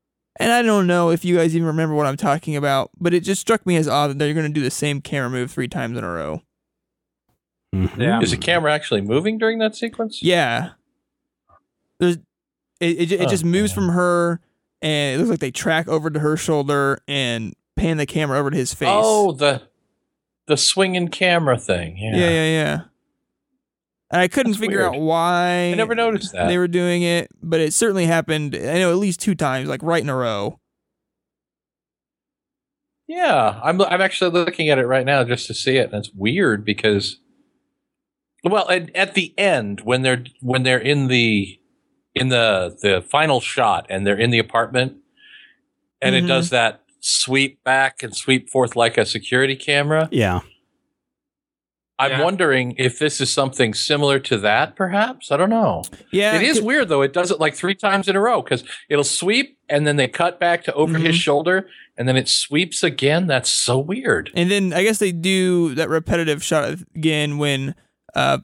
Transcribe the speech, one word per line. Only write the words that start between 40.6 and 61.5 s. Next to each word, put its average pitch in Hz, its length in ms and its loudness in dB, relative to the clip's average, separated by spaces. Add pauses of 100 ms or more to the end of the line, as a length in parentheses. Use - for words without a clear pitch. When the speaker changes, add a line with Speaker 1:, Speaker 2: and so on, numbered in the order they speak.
Speaker 4:
they're 127 160 4
in 139 280 0
the, 113 520 2 (560)
in 127 140 0
the, 104 520 2
the 95 200 2
final 147 400 2
shot 104 480 0
and 98 180 -2
they're 101 120 2
in 117 120 2
the 117 80 2
apartment, 117 580 -2 (1040)
and 131 140 2
Speaker 1:
Mm-hmm. 131 100 2
Speaker 4:
it - 20 -2
does 135 240 0
that 117 320 0 (180)
sweep 135 640 -2
back 131 380 0
and 113 140 -10
sweep - 340 0
forth 127 260 0
like 117 220 2
a 113 80 4
security 127 500 -2
camera. 147 560 0
Speaker 2:
Yeah. 95 280 0 (1600)
Speaker 4:
I'm 135 120 2
Speaker 3:
Yeah. 131 120 0
Speaker 4:
wondering 147 560 0
if 127 180 0
this 151 240 -2
is 127 100 -2
something 131 440 0
similar 143 440 2
to 131 200 -2
that, 113 360 2
perhaps. 202 560 -2
I 143 60 0
don't 185 140 2
know. 196 320 0 (280)
Speaker 1:
Yeah, 202 260 2
Speaker 4:
It 175 60 2
is 277 140 2
Speaker 1:
c- 202 60 0
Speaker 4:
weird, 247 260 0
though. 139 140 2
It 139 100 0
does 175 160 0
it, 175 100 -2
like, 156 140 0
three 190 220 -4
times 196 320 0
in 190 80 2
a 196 40 2
row, 208 220 2
'cause 120 220 -4 (260)
it'll 143 140 2
sweep, 220 560 -2 (100)
and 147 160 2
then 147 120 2
they 131 100 2
cut 175 320 -2
back 175 240 0
to 147 100 -4
over 160 240 2
his 160 180 2
Speaker 1:
Mm-hmm. 170 40 2
Speaker 4:
shoulder, 170 480 0 (280)